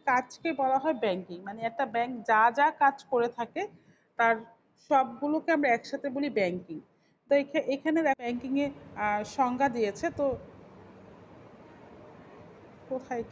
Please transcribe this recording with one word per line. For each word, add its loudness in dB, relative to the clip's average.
কাজকে -2
বলা 0
হয় 0
ব্যাংকিং। -4
মানে -12
একটা -4
ব্যাংক -2
যা 6
যা 4
কাজ 2
করে 2
থাকে -6
তার 4
সবগুলোকে 0
আমরা 2
একসাথে -2
বলি -4
ব্যাংকিং। -2
তো 6
এখা-, 2
এখানে 0
দেখ-, 2
ব্যাংকিংয়ে, -2
আহ, -2
সংজ্ঞা 2
দিয়েছে। -2
তো -2
কোথায় -6